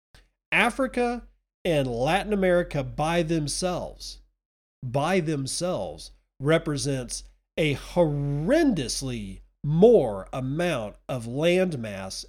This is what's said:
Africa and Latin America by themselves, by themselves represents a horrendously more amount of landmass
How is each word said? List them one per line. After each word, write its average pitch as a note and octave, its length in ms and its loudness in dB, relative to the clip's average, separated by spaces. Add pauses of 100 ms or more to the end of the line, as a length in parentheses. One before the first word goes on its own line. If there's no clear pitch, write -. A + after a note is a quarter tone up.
(520)
Africa A#3+ 720 0 (400)
and D3 240 2
Latin D#3+ 440 0
America F3 520 2
by D3+ 400 0
themselves, D#3 920 -4 (640)
by C#3+ 360 0
themselves C#3 920 -4 (260)
represents C#3 840 -2 (320)
a D#3 180 2
horrendously C#3+ 1700 0 (240)
more D3 680 6
amount C3+ 640 -4 (120)
of B2 180 -6
landmass C3 1040 -2